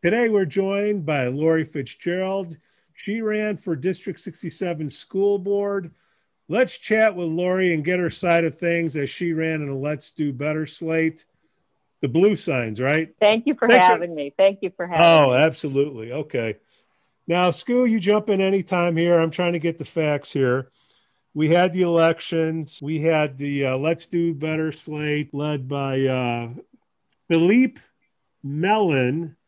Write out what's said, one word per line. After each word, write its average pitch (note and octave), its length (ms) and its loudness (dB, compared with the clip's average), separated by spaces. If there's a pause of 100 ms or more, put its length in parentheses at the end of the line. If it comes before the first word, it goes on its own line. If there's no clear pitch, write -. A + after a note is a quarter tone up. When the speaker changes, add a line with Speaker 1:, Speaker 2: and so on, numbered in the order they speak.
Speaker 1:
Today, A3+ 280 2
we're G3+ 160 2
joined G3 600 -2
by C#3 220 0
Lori D#3 360 0
Fitzgerald. F3 920 -6 (360)
She A3 280 -8
ran G#3+ 360 -2
for E3+ 180 -6
District E3+ 440 -6
sixty-seven D#3 720 -8
School G3+ 480 -2
Board. G3+ 540 -4 (560)
Let's A#3 300 0
chat A3 380 2
with F3 120 -4
Lori F3+ 460 0
and D3+ 100 -2
get F3+ 160 0
her F3 120 0
side E3+ 340 2
of D#3+ 120 -4
things E3+ 380 -2
as C#3 140 -4
she E3+ 240 -4
ran D#3+ 280 -2
in C#3+ 80 -6
a C#3 80 -6
Let's D3 340 -6
Do D3 200 -4
Better D3+ 340 -4
slate. D#3+ 600 -2 (760)
The C#3+ 60 -2
blue F3 280 4
signs, A#2+ 440 -4
right? D3+ 300 0 (100)
Speaker 2:
Thank A3 280 2
you C#4+ 80 0
for A#3 120 -2
Speaker 1:
Thanks G3 180 8
for F3+ 80 8
Speaker 2:
having F3 220 -4
me. D3 220 -8
Thank G3 240 2
you F#3 160 -6
for F3 100 -6
having E3+ 180 4
Speaker 1:
Oh, D#3 260 8
Speaker 2:
me. B2 120 4
Speaker 1:
absolutely. C#3 680 -2
Okay. B2 460 -4 (680)
Now, F3+ 220 2
Scoo, A#3+ 400 0
you A3 100 2
jump G#3 300 2
in G3 120 2
anytime F#3 540 0
here. E3+ 240 4
I'm D#3+ 120 2
trying F3 220 -2
to F3 60 -2
get E3 200 -4
the D3 60 -8
facts D3+ 460 -2
here. C3 380 0 (640)
We D#3 160 0
had F3 240 4
the F#3 80 0
elections. E3 1000 0
We D3+ 200 -6
had D3+ 380 0
the, C#3+ 260 -2
uh, C3 120 0
Let's E3 280 -2
Do E3+ 300 -2
Better D#3 360 -4
slate D3+ 600 -6
led C#3+ 340 -4
by, C3+ 380 -2
uh, B2 440 -2 (800)
Philippe F#3 540 4 (640)
Mellon. D#3 920 0 (120)